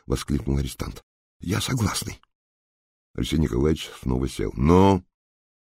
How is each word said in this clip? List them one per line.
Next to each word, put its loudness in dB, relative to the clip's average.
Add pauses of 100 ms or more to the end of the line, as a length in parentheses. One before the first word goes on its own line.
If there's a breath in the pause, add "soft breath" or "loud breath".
воскликнул -2
арестант. -8 (360)
«Я -2
согласный». -4 (920)
Алексей -2
Николаевич 0 (100)
снова -2
сел. -6
«Но?» 6 (680)